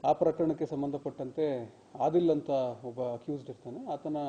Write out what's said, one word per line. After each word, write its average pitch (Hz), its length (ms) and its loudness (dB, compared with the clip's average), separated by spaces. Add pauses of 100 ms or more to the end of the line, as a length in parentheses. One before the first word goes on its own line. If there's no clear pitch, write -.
ಆ 147 80 6
ಪ್ರಕರಣಕ್ಕೆ 156 540 2
ಸಂಬಂಧಪಟ್ಟಂತೆ 139 1080 -4 (200)
ಆದಿಲ್ 160 360 4
ಅಂತ 147 200 2 (340)
ಒಬ್ಬ 123 200 -4
ಅಕ್ಯೂಸ್ಡ್ 123 460 -6
ಇರ್ತಾನೆ, 147 360 -10
ಆತನ 151 300 -4 (120)